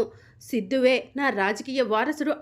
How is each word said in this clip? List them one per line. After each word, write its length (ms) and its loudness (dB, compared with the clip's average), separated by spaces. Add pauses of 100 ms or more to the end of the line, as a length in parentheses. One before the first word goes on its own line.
(420)
సిద్ధువే 540 2 (200)
నా 140 0
రాజకీయ 520 -2
వారసుడు 600 0